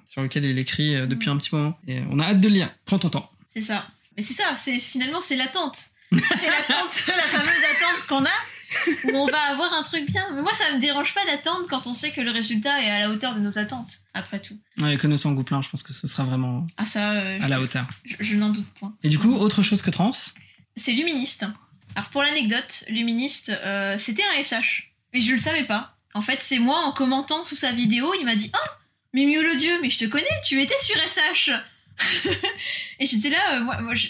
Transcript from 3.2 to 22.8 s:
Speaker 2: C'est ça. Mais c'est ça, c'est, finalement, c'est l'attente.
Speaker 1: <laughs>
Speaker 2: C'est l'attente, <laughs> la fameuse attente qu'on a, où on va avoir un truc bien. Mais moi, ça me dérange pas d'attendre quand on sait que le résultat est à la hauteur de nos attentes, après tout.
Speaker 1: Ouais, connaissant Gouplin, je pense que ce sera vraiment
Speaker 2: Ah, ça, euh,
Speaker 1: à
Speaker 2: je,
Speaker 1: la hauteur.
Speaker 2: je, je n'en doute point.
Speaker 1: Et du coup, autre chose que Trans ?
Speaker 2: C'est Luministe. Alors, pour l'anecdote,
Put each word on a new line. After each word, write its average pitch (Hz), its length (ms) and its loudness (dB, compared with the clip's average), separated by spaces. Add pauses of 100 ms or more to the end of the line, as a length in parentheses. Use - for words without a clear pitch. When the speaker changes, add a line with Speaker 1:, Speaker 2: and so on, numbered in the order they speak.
Speaker 2:
C'est 220 80 -6
ça. 214 240 -4 (300)
Mais 214 80 -6
c'est - 100 -2
ça, 339 220 0
c'est, 247 240 0
finalement, 269 400 -2
c'est 285 160 0
l'attente. 262 420 -2 (180)
Speaker 1:
<laughs> - 140 -10
Speaker 2:
C'est - 400 2
l'attente, 294 540 0
<laughs> - 20 -2
la 359 220 2
fameuse 302 200 2
attente 339 600 2
qu'on 269 160 2
a, - 880 -2
où 269 40 2
on 277 120 4
va 302 100 2 (140)
avoir 339 200 0
un 311 120 -2
truc 302 260 -4
bien. 381 140 -2 (100)
Mais 277 80 -4
moi, 381 120 0
ça 311 200 0
me 254 60 2
dérange 285 340 0
pas 302 100 0
d'attendre 339 460 -2
quand 254 160 -4
on 240 80 -6
sait 294 160 -2
que 294 100 -6
le 233 120 -2
résultat 233 500 0
est 214 80 2
à 208 80 0
la 208 120 0
hauteur 220 260 -4
de 208 40 -2
nos 202 180 -2
attentes, 226 400 -6 (140)
après - 300 -8
tout. - 160 -16 (220)
Speaker 1:
Ouais, 151 160 2
connaissant 147 380 2
Gouplin, 135 280 -2
je - 60 -6
pense - 160 -8
que - 80 -12
ce - 160 -6
sera - 160 -4
vraiment 127 420 -2 (120)
Speaker 2:
Ah, 208 80 -2
ça, 208 260 0
euh, 190 260 -2
Speaker 1:
à 208 60 -2
Speaker 2:
je, 135 40 0
Speaker 1:
la 135 120 2
hauteur. 127 260 -4 (180)
Speaker 2:
je, - 140 -12
je 208 160 -2
n'en 208 140 4
doute 208 260 0
point. 202 180 -10 (120)
Speaker 1:
Et 151 40 4
du 151 120 4
coup, 226 120 6
autre 208 300 4
chose 196 200 4
que 190 100 2
Trans ? 196 180 4 (640)
Speaker 2:
C'est - 180 -4
Luministe. 277 520 0 (500)
Alors, 208 160 -6
pour 277 120 0
l'anecdote, 277 680 0